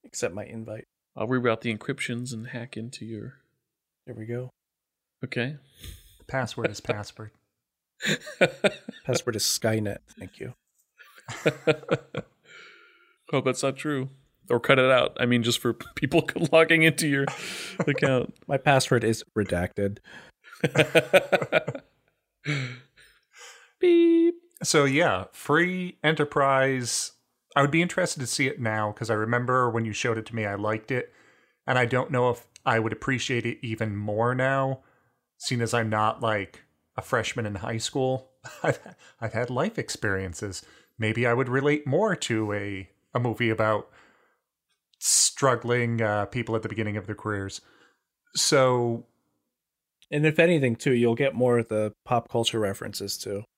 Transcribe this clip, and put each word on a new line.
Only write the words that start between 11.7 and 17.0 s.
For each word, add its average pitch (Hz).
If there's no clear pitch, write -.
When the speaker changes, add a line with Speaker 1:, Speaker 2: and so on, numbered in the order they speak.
Speaker 2:
Hope 135
that's 127
not 135
true. 139
Or 120
cut 135
it 131
out. -
I 123
mean, 120
just 117
for 120
<laughs> -
people 156
logging 160
into 160